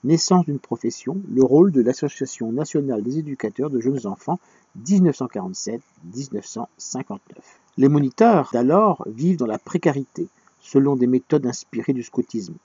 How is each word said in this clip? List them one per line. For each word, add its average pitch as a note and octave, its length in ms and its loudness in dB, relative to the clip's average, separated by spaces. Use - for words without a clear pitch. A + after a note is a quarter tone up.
naissance E3 440 2
d'une C#3+ 120 -4
profession, - 600 -6
le B2+ 140 4
rôle D#3 300 6
de C3 100 4
l'Association B2+ 680 -4
nationale C3+ 500 -2
des B2+ 160 -4
éducateurs C#3 500 -6
de C3 120 -2
jeunes B2 260 -2
enfants, C#3 320 -6
dix-neuf E3+ 400 2
cent B2+ 100 -6
quarante-sept, G#2 560 -8
dix-neuf A2 420 -10
cent - 320 -12
cinquante-neuf. - 800 -14
Les C3+ 120 4
moniteurs D3 640 4
d'alors D#3+ 520 2
vivent C#3+ 300 0
dans C3 100 -2
la G#2+ 120 -4
précarité, C#3 680 -4
selon C#3 360 2
des B2 100 2
méthodes B2+ 400 0
inspirées - 460 -6
du B2 100 -2
scoutisme. G#2 520 -6